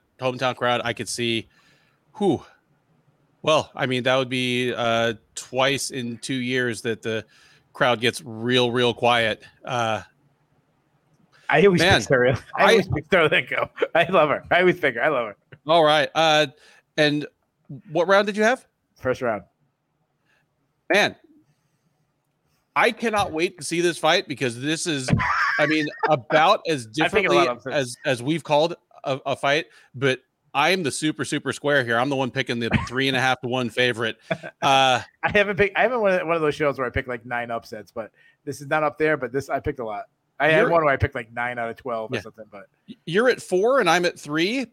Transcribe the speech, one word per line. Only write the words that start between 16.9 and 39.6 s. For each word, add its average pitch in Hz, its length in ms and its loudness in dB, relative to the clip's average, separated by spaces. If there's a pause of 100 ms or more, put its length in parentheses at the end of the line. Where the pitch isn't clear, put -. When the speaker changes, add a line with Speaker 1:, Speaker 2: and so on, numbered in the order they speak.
Speaker 1:
and 147 300 2 (640)
what 165 180 0
round 196 180 4
did 202 100 -4
you 214 80 0
have? 247 220 0 (300)
Speaker 2:
First 127 260 -4
round. 107 200 -4 (1500)
Speaker 1:
Man, 175 240 2 (1600)
I 208 160 2
cannot 208 400 -4
wait 175 260 -4
to 139 60 -14
see 170 160 -4
this 170 180 0
fight 170 300 2
because 123 320 -4
this 156 260 -4
is, 139 220 -4 (500)
I 151 80 2
mean, 151 200 0 (120)
<laughs> - 100 -2
about 156 600 2
as 131 200 -4 (120)
Speaker 2:
I 170 80 0
pick 196 180 0
a 156 60 0
lot - 20 4
Speaker 1:
differently 180 40 4
Speaker 2:
of 170 100 2
upsets. 123 260 -6
Speaker 1:
as, 131 300 -4
as 131 180 -2
we've 147 220 -4
called 156 300 2 (300)
a, 139 220 -4
a 135 100 -2
fight, 147 300 0 (280)
but 131 260 0 (340)
I'm 165 300 2
the 135 80 -2
super, 151 320 -4
super 139 280 -4
square 143 320 0
here. 117 140 0
I'm 131 100 0
the 139 80 -2
one 131 140 -2
picking 127 300 -4
the 113 100 -4 (180)
three 131 200 -2
and 131 80 0
a 123 40 0
half 127 220 0
to 127 60 -6
one 123 220 -4
favorite. 117 520 -2
Speaker 2:
<laughs> - 60 -12 (340)
Speaker 1:
Uh, 135 380 4 (220)
Speaker 2:
I 165 80 -2
haven't 202 260 0
picked, 196 200 0
I 165 60 2
haven't 240 180 0
one 196 120 2
of, 170 140 -2
one 165 80 0
of 165 80 -2
those 147 120 0
shows 139 240 -2
where 131 80 -2
I 117 40 -6
pick, 123 160 -4
like, 123 180 -10
nine 120 280 -8
upsets, 113 400 -12
but 107 180 -12 (340)
this 143 160 -10
is 143 60 -16
not 156 160 0
up 147 160 -2
there, 156 180 2
but 123 140 -4
this, 135 180 -4
I 143 120 -4